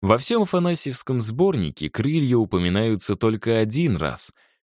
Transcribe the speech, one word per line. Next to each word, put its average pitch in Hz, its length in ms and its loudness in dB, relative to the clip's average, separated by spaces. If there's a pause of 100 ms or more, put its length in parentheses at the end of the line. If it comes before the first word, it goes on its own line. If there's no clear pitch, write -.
Во 107 180 4
всём 226 240 0
Афанасьевском 165 800 -2
сборнике 110 680 0
крылья 135 480 2
упоминаются 98 760 0
только 113 420 0
один 113 400 0
раз. 73 340 -4 (320)